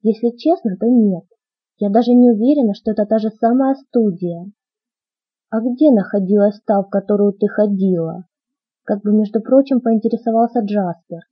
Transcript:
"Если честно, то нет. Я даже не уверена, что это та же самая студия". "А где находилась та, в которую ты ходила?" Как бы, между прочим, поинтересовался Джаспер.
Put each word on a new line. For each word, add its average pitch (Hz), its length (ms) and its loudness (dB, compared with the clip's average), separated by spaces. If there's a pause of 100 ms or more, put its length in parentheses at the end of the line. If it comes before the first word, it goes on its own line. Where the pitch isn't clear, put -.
"Если 233 340 -2
честно, 302 420 -4
то 220 100 -4
нет. 208 360 2 (540)
Я 202 120 -4
даже 233 240 0
не 247 180 6
уверена, 233 420 0
что - 180 -8
это 208 140 -2
та 220 140 0
же 214 100 -4
самая 254 460 0
студия". 185 760 -4 (1000)
"А 220 100 -2
где 254 300 2
находилась 202 760 0
та, 202 160 0
в 196 80 -8
которую 202 440 0
ты 202 140 -2
ходила?" 185 800 -2 (640)
Как 202 140 -4
бы, 208 80 0
между 214 280 0
прочим, 262 420 2
поинтересовался 233 800 -2
Джаспер. 190 580 -6 (120)